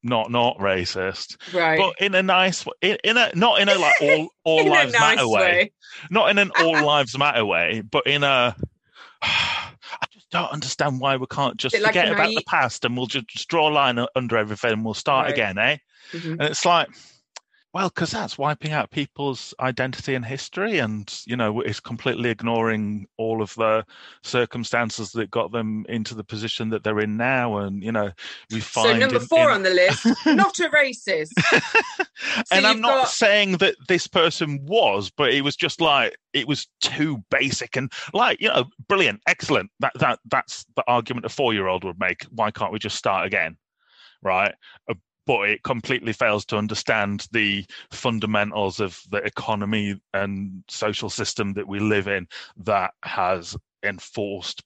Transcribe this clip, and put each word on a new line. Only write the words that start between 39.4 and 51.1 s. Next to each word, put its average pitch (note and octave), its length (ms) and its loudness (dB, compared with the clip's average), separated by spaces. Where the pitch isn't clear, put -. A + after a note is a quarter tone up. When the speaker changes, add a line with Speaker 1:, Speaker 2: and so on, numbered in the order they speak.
Speaker 1:
That, C#3 180 0
that, C3 280 2
that's - 380 -4
the C3+ 100 -2
argument A#2+ 400 0
a - 40 -4
four-year-old G2 540 0
would F2+ 140 -8
make. F#2 320 -2
Why A2 200 -2
can't G2 220 -4
we G#2+ 60 -6
just G#2 180 -6
start F#2+ 300 0
again? F2 300 -2
Right? F#2+ 320 0
Uh, A#2 60 -4
but G#2 240 2
it G#2+ 140 -2
completely A#2 480 -4
fails G#2+ 340 0
to A2 100 -4
understand G#2 760 -2
the G2+ 320 0
fundamentals G#2+ 920 -2
of F#2+ 200 -6
the G2+ 80 -2
economy G#2 840 -4
and G2 540 -6
social G#2 420 -4